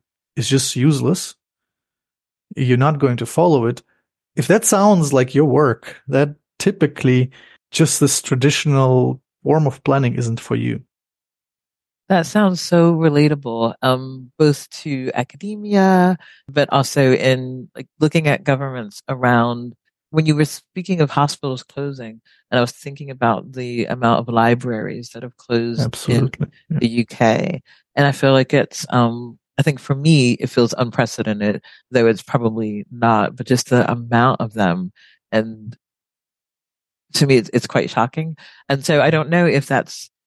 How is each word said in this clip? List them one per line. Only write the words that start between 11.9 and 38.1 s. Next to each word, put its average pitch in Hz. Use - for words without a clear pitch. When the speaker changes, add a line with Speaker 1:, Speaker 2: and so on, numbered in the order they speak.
Speaker 2:
That 175
sounds 196
so 170
relatable, 147
um, 131
both 151
to 131
academia, 190
but 139
also 135
in, 127
like, 135
looking 156
at -
governments 131
around 120
when 156
you 156
were 151
speaking 180
of 143
hospitals 143
closing, 131
and 123
I 123
was 123
thinking 143
about 123
the 120
amount 120
of 117
libraries 117
that 117
have 120
closed 117
in 120
Speaker 1:
Absolutely. 120
Yeah. 156
Speaker 2:
the 123
U 117
K, -
and 143
I 143
feel 135
like 131
it's, -
um, 120
I 139
think 143
for -
me, 139
it -
feels -
unprecedented, 107
though 120
it's 110
probably 110
not, 117
but 120
just -
the 123
amount 120
of 110
them. 92
And 110
to 143
me, 131
it's, 107
it's 120
quite 92
shocking. 156